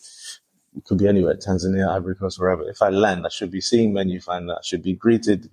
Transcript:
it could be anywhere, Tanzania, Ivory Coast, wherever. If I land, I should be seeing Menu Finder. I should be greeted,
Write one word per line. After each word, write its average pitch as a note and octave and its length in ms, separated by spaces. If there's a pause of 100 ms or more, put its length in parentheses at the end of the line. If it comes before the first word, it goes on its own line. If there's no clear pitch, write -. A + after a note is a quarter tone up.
(760)
it - 80
could G2 120
be G2 100
anywhere, F#2 280
Tanzania, F#2+ 540
Ivory F#2 260
Coast, F#2+ 240
wherever. F#2 300
If G2+ 120
I G#2 80
land, G2 360
I E2 40
should F#2 220
be F#2 100
seeing A2+ 320
Menu F#2+ 280
Finder. F2 320
I - 100
should F2 200
be F#2+ 100
greeted, A2 600